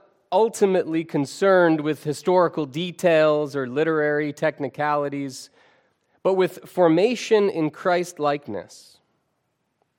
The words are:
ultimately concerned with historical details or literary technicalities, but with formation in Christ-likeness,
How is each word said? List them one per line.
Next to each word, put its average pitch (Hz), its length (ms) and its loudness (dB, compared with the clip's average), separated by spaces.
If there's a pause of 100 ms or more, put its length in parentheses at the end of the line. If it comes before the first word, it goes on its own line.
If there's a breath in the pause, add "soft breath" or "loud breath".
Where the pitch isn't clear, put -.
(300)
ultimately 185 760 0
concerned 170 760 2
with 147 240 -4
historical 165 600 0
details 156 880 0
or 135 120 -4
literary 147 640 -2
technicalities, 143 1160 -4 (720 soft breath)
but 190 100 2
with 185 340 -2
formation 196 840 2
in 156 200 -2
Christ-likeness, 147 1300 -6 (1000)